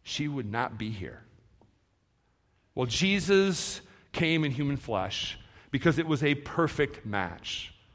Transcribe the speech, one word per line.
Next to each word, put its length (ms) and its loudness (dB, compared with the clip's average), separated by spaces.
she 240 -6
would 240 -4
not 280 -2
be 120 -4
here." 320 -10
Well, 120 0
Jesus 960 2
came 300 2
in 100 0
human 260 -2
flesh 600 -4
because 280 4
it 80 0
was 180 2
a 100 4
perfect 720 -2
match. 680 -6